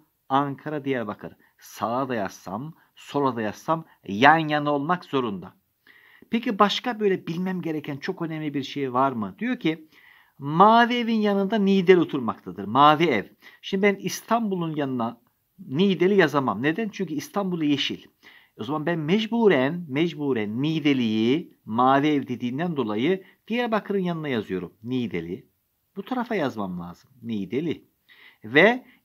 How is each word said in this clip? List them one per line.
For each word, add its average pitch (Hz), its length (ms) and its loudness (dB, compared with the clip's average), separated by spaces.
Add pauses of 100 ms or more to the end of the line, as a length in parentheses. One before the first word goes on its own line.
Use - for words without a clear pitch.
(280)
Ankara, 139 560 -2
Diyarbakır. 110 480 -6 (260)
Sağa 120 500 -6
da 127 60 -6
yazsam, 107 600 -8 (220)
sola 139 400 -2
da 113 60 -4
yazsam 160 420 -4 (240)
yan 135 300 6
yana 147 340 -2
olmak 151 320 -2
zorunda. 104 500 -6 (760)
Peki 226 280 -2
başka 214 420 0
böyle 190 260 0
bilmem 180 360 -4
gereken 151 340 -6
çok 180 260 -8
önemli 156 320 -6
bir 143 80 -2
şey 135 300 -6
var 135 200 2
mı? 101 260 -6
Diyor 247 220 -4
ki, - 280 -4 (500)
mavi 214 560 4
evin 233 260 0
yanında 202 380 0
Nidel 196 400 6
oturmaktadır. 104 640 -4
Mavi 147 400 6
ev. 113 200 2 (360)
Şimdi 196 220 -4
ben 202 120 6
İstanbul'un 190 840 -4
yanına 127 440 -4 (380)
Nidel'i 180 560 2
yazamam. 139 480 2
Neden? 165 260 -2
Çünkü 170 260 -8
İstanbul'u 180 500 -4
yeşil. 139 380 -2 (540)
O 110 80 -10
zaman 147 220 -4
ben 170 120 -2
mecburen, 175 880 2
mecburen 135 760 -2
Nideli'yi 139 920 0 (100)
mavi 131 420 2
ev 139 220 0
dediğinden 131 480 -4
dolayı 131 480 -2 (240)
Diyarbakır'ın 220 500 -2
yanına 170 300 -4
yazıyorum. 92 440 -4 (100)
Nideli. 90 640 -6 (500)
Bu 196 60 -10
tarafa 240 320 -6
yazmam 107 460 -4
lazım. 87 300 -18 (120)
Nideli. 113 640 -6 (600)
Ve 180 400 4 (200)